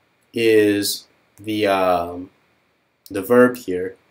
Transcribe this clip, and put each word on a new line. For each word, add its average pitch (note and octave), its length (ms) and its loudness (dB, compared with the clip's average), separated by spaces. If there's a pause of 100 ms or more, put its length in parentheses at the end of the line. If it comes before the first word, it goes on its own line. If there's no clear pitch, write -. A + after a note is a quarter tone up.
(320)
is G#2+ 760 2 (320)
the, G#2 280 -4
um, F2+ 640 -2 (800)
the G2 100 -6
verb B2 360 2
here, F#2 400 -8 (140)